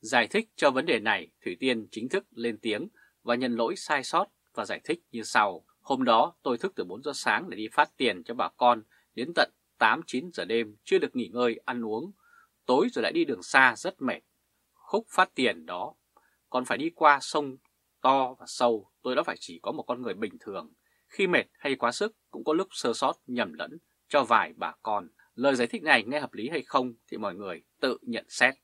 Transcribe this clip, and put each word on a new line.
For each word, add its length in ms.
Giải 280
thích 280
cho 140
vấn 160
đề 140
này, 300
Thủy 160
Tiên 300
chính 180
thức 220
lên 280
tiếng 300
và 120
nhận 220
lỗi 200
sai 280
sót 220
và 100
giải 200
thích 160
như 120
sau. 420
"Hôm 240
đó 380
tôi 160
thức 180
từ 80
bốn 180
giờ 120
sáng 360
để 60
đi 160
phát 240
tiền 280
cho 100
bà 220
con, 260
đến 200
tận 160
tám, 280
chín 260
giờ 120
đêm 400
chưa 140
được 180
nghỉ 120
ngơi, 360
ăn 200
uống. 280
Tối 260
rồi 100
lại 100
đi 120
đường 180
xa 340
rất 260
mệt. 180
Khúc 360
phát 260
tiền 320
đó 280
còn 140
phải 140
đi 120
qua 300
sông 360
to 380
và 100
sâu, 420
tôi 140
đã 60
phải 180
chỉ 220
có 100
một 100
con 200
người 120
bình 260
thường. 320
Khi 180
mệt 180
hay 160
quá 180
sức 240
cũng 140
có 80
lúc 180
sơ 240
sót 180
nhầm 260
lẫn 260
cho 160
vài 320
bà 260
con." 260
Lời 200
giải 120
thích 160
này 220
nghe 160
hợp 140
lý 140
hay 140
không 320
thì 80
mọi 180
người 280
tự 220
nhận 260
xét. 360